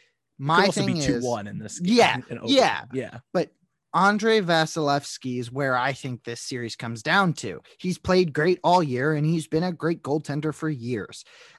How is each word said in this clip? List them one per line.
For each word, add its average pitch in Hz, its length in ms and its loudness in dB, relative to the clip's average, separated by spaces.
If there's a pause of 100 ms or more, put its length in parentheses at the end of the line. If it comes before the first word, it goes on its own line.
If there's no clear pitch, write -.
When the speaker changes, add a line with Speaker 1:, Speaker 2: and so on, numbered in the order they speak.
(380)
Speaker 1:
My 147 180 0
Speaker 2:
Could 190 120 6
also - 120 -2
Speaker 1:
thing 127 140 0
Speaker 2:
be 151 60 -2
Speaker 1:
is 143 40 -2
Speaker 2:
two 131 160 0
one 120 260 -2
in 101 120 -10
this - 260 -12
Speaker 1:
Yeah, 196 300 4
Speaker 2:
in, 127 160 -6
in 123 80 -8
overtime. - 100 -6
Speaker 1:
yeah. 196 420 2
Speaker 2:
Yeah. 127 300 -8 (140)
Speaker 1:
But 175 180 -2 (420)
Andrei 208 460 4
Vasilevskiy 156 1000 0
is 120 140 -8
where 135 240 0
I 127 160 0
think 127 320 -10
this 117 160 -10
series 120 360 -8
comes 117 260 -10
down 180 320 2
to. 92 260 -8 (180)
He's 180 200 -4
played 185 340 2
great 170 320 2
all 175 180 4
year, 139 300 0
and 151 140 0
he's 160 200 0
been 160 160 0
a 180 100 -2
great 160 300 -4
goaltender 151 520 -4
for 156 160 -6
years. 117 560 -6 (320)